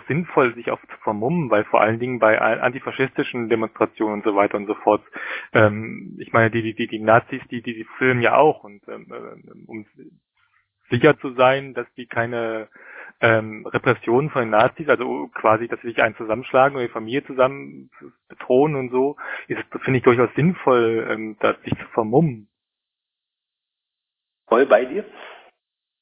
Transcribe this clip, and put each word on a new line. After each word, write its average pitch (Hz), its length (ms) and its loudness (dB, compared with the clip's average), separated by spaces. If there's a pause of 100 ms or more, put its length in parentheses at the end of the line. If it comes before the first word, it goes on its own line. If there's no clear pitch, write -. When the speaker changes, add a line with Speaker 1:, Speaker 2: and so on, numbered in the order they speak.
Speaker 1:
sinnvoll, 139 480 0
sich 120 160 -10
auch - 100 -6
zu - 220 -20
vermummen, 123 460 -2
weil 107 160 2
vor - 160 2
allen 110 180 2
Dingen 123 200 -6
bei 110 220 4
a-, 117 200 0
antifaschistischen 127 880 -4
Demonstrationen 110 680 -2
und 104 100 -6
so 107 100 0
weiter 101 220 2
und 101 100 -8
so 104 80 -2
fort, 104 260 2 (520)
ähm, 107 680 0
ich - 140 -16
meine, 113 180 4
die, 113 100 -2
die, 110 140 -4
die, 117 120 -4
die 110 120 -8
Nazis, 113 420 2 (100)
die, 120 100 -10
die, 120 120 -8
die 110 140 -14 (100)
filmen 127 240 0
ja 117 140 4
auch 143 280 4
und, 101 260 -20
ähm, 110 240 -16
ähm, - 540 -18
um 107 180 -16 (1040)
sicher 139 300 4
zu 135 160 -10
sein, 131 380 2
dass 120 220 -8
die 123 120 -14
keine, 117 640 -6 (520)
ähm, 110 440 2
Repressionen 123 640 0
von 135 140 -2
den 110 80 -6
Nazis, 120 380 2
also 123 440 -2
quasi, 110 340 2
dass 117 140 -8
sie 120 60 -12
sich 117 140 -2
einen 113 160 0
zusammenschlagen 127 600 0
oder 120 100 -4
die 117 60 -12
Familie 117 320 -6
zusammen 135 640 -4 (400)
bedrohen 143 460 0
und 127 160 -6
so, 135 260 -2 (300)
ist, 110 160 -8 (200)
finde 135 140 0
ich 117 60 -4
durchaus 123 320 4
sinnvoll, 123 720 2
ähm, 110 300 -8
da 110 240 0
sich 110 140 -6
zu - 160 -14
vermummen. 117 560 0 (2000)
Speaker 2:
Voll 127 180 4
bei 120 200 4
dir. 151 200 -6 (960)